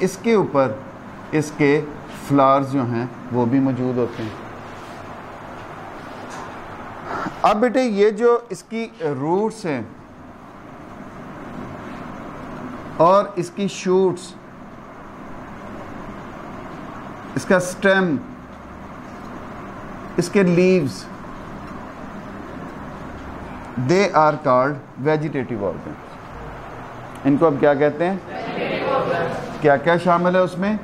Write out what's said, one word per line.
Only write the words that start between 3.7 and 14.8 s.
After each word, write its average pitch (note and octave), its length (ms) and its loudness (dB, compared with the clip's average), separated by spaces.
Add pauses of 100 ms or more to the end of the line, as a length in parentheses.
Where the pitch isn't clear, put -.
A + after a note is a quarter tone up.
होते A#2+ 260 0
हैं। G#2+ 80 -6 (3250)
अब G#3 120 6
बेटे, B3 240 4
ये G#3+ 300 6
जो A#3 400 4
इसकी A3 400 -8 (120)
roots E3 640 0
हैं B2 220 -2 (3250)
और G3 360 6
इसकी G3 320 -2
shoots, F#3 640 2 (3000)